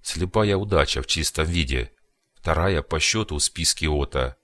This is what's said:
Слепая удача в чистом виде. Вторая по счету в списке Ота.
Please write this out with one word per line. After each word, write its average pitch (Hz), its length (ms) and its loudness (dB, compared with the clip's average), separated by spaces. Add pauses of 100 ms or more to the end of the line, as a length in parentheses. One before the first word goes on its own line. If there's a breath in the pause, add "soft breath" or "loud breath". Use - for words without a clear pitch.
Слепая 101 540 0
удача 92 440 2
в 67 60 -6
чистом 80 400 0
виде. 69 460 0 (420)
Вторая 82 480 0
по 80 160 -4
счету 107 380 -2
в 71 60 -2
списке - 460 -2
Ота. 69 560 -2